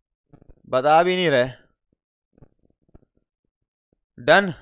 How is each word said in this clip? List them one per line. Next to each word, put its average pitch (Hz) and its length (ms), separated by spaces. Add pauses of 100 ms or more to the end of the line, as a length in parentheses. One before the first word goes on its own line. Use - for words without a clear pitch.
(680)
बता 147 340
भी 180 120
नहीं 180 140
रहे। 131 200 (2750)
डन, 165 420